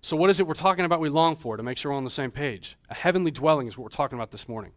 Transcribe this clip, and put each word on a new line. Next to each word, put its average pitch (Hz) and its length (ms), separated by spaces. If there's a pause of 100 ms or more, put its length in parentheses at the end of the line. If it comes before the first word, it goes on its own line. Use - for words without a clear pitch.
So - 140
what 180 140
is 185 100
it 185 60
we're 156 80
talking 185 300
about 170 160
we 156 80
long 160 280
for, 117 200
to 110 60
make 127 160
sure 147 120
we're 139 60
on 135 80
the 127 60
same - 200
page? 123 460 (140)
A - 40
heavenly 175 360
dwelling 139 360
is 107 100
what 123 80
we're 107 40
talking 131 300
about 117 120
this - 180
morning. 110 280